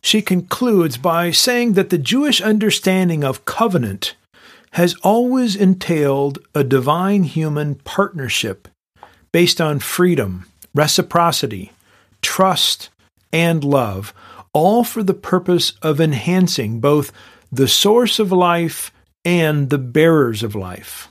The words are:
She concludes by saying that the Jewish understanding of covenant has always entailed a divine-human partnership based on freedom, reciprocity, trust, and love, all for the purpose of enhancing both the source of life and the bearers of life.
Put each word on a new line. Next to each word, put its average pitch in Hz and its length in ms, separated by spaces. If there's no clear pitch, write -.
She - 180
concludes 180 760
by 170 320
saying 240 440
that 190 160
the 180 60
Jewish 247 440
understanding 185 840
of 135 220
covenant 135 720
has 175 320
always 240 500
entailed 151 880
a 147 80
divine-human 151 1120
partnership 131 880
based 170 280
on 151 180
freedom, 120 680
reciprocity, 151 960
trust, - 680
and 165 300
love, 117 500
all 208 300
for 226 220
the 185 100
purpose 180 680
of 156 180
enhancing 151 800
both 143 320
the 127 180
source 226 500
of 202 140
life 170 600
and 151 460
the 143 80
bearers 131 640
of 110 140
life. - 540